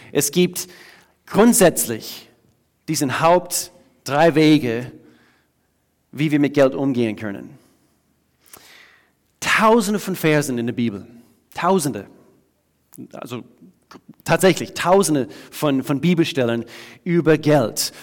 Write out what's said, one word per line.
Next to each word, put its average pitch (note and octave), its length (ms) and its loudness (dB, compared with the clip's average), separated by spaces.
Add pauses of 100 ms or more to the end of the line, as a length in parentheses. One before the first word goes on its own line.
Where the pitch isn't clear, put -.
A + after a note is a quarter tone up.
(120)
es - 180 -2
gibt F3+ 380 -2 (580)
grundsätzlich E3+ 1040 2 (580)
diesen C#3 340 -2
Haupt F3 520 0 (320)
drei D#3 300 2
Wege, C#3 580 2 (1200)
wie D3 180 -2
wir D3 100 2
mit C#3+ 140 0
Geld C3+ 200 4
umgehen A#2+ 420 -2
können. G#2 340 -12 (1900)
Tausende G#3+ 580 2
von F#3 180 -6
Versen D3 420 0
in A#2 80 -4
der A#2+ 80 -4
Bibel. A2 320 -4 (480)
Tausende. D3 520 -2 (1080)
Also A#2 300 -12 (840)
tatsächlich, E3 500 0
Tausende E3 540 0 (220)
von, C#3 320 -2
von C3+ 180 -4
Bibelstellen C3 640 0 (400)
über D#3+ 340 2
Geld. D3 540 0 (100)